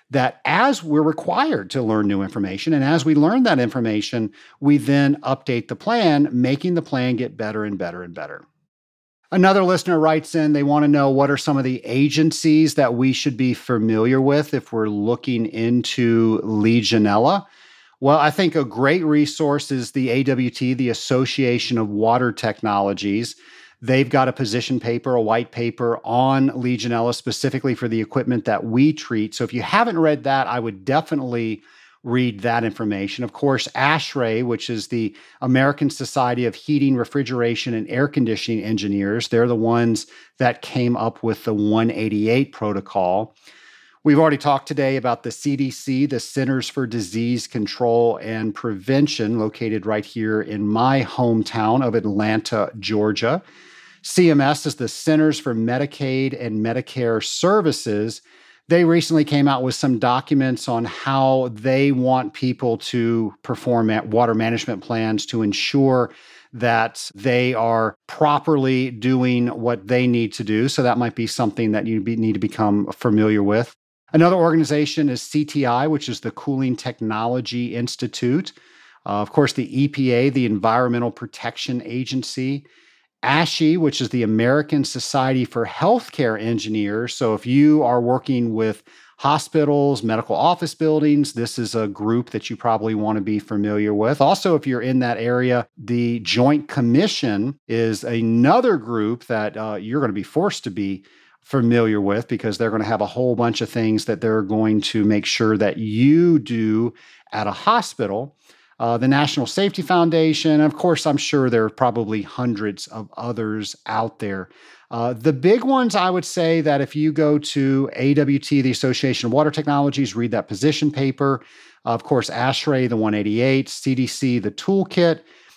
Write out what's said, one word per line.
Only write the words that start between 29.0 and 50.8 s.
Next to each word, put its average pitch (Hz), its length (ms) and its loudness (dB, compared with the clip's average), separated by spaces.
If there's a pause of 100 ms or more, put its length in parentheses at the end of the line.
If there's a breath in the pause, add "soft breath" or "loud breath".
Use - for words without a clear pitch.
So - 80 -6
if 113 100 -6
you 120 100 -4
haven't 208 360 0
read 151 240 2
that, 135 240 0
I 123 140 -4
would 104 240 -8
definitely 123 800 -2 (420 soft breath)
read 120 360 -2
that 117 220 0
information. 104 640 -4
Of 113 80 -10
course, 135 420 0
ashray, 127 720 0
which 120 260 -4
is 113 160 -4
the 113 300 -4 (240 loud breath)
American 135 500 2
Society 123 560 -2
of 107 80 -2
Heating, 143 400 0
Refrigeration, 120 800 -2
and 110 140 -6
Air 127 180 0
Conditioning 113 560 -2
Engineers, 101 640 -2
they're 120 220 2
the 120 80 0
ones 117 500 0 (320 loud breath)
that 120 240 0
came 120 340 -2
up 110 280 -4
with 113 180 -2
the 113 120 -2
one 107 360 2
eighty-eight 110 640 0
protocol. 98 800 -2 (720 soft breath)
We've 151 140 6
already 156 200 4
talked 143 300 -2
today 139 260 -2
about 123 300 -2
the 120 80 -8
C 143 240 -4
D 131 160 -2
C, 135 340 -2
the 139 140 -2
Centers 135 480 -2
for 131 180 -4
Disease 113 600 -4
Control 117 760 0
and 110 320 -6
Prevention, 117 840 -2
located 107 460 -4
right 107 180 -2
here 110 360 -2
in 104 280 -4
my 127 340 2